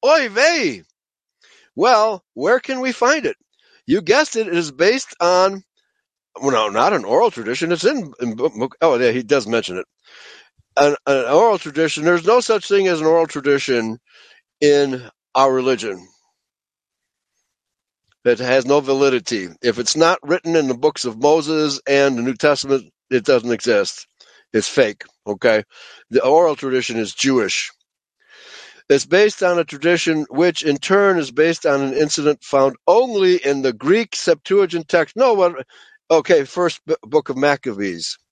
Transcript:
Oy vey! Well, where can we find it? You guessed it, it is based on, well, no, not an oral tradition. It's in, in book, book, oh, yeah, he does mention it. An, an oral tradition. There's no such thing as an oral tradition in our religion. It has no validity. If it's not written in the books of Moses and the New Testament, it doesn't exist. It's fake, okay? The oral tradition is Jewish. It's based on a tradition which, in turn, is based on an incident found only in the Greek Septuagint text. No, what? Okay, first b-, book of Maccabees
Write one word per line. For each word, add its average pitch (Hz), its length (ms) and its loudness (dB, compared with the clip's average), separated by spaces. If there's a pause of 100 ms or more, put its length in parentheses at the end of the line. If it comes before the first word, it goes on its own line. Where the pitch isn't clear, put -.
Oy 277 240 2
vey! 214 540 0 (920)
Well, 214 480 2 (120)
where 196 260 0
can 262 200 -6
we 254 120 -4
find 262 320 0
it? 123 120 -4 (500)
You 175 160 0
guessed 233 340 0
it, 220 120 -4
it 175 60 -6
is 165 160 -2
based 185 500 -2
on, 185 440 2 (760)
well, 139 100 0
no, 110 180 2
not 117 240 2
an 143 120 -2
oral 156 260 2
tradition. 127 420 -6
It's 165 120 -6
in, 196 360 -2
in 117 160 -6
book, 131 180 -4
book, 117 280 -8
oh, 151 160 2
yeah, 123 140 2
he 127 100 -4
does 120 240 -2
mention 107 320 -4
it. 92 80 -10 (880)
An, 143 220 4 (100)
an 135 200 0
oral 190 320 4
tradition. 151 460 -4
There's 170 200 2
no 233 160 4
such 214 260 -2
thing 196 220 2
as 165 140 -2
an 156 40 0
oral 165 200 4
tradition 135 720 -2 (640)
in 143 400 2 (320)
our 135 180 4
religion. 113 560 -2 (2250)
It 120 140 2
has 127 260 0
no 143 160 2
validity. 131 680 -2 (120)
If 117 180 -2
it's 120 180 -4
not 165 260 2
written 165 340 -2
in 147 120 0
the 127 60 -2
books 147 300 -4
of 113 160 -8
Moses 151 680 0
and 139 300 2
the 117 60 -4
New 131 100 -4
Testament, 139 580 -2 (200)
it 127 120 0
doesn't 120 300 0
exist. 107 540 -2 (480)
It's 107 140 -2
fake, 107 360 0 (220)
okay? 107 380 0 (440)
The 120 160 0
oral 151 320 2
tradition 127 420 -4
is 104 160 -6
Jewish. 123 560 -2 (1160)
It's 135 160 2
based 202 380 2
on 175 160 0
a 165 60 0
tradition 160 680 -2
which, 165 320 0
in 143 160 -2
turn, 196 400 2
is 139 120 -6
based 160 360 0
on 139 160 0
an 135 100 -4
incident 147 520 -2
found 135 320 0 (100)
only 196 500 2
in 143 240 -2
the 131 140 0
Greek 170 400 0
Septuagint 175 760 -2
text. 165 280 -2
No, 247 180 2
what? 175 320 0 (440)
Okay, 160 340 4
first 175 420 -4
b-, 160 160 -2
book 131 280 -2
of 131 80 -6
Maccabees 101 800 -4 (140)